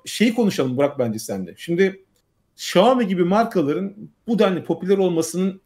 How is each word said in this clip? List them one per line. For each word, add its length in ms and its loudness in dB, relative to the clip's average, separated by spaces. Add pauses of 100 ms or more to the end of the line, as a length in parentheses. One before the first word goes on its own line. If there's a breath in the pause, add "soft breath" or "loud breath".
şeyi 300 0
konuşalım 420 0
Burak 220 0
bence 200 -2
seninle. 380 -8
Şimdi 460 -2 (520)
Xiaomi 520 2
gibi 160 0
markaların 720 0 (340)
bu 120 0
denli 240 2
popüler 340 -2
olmasının 680 -2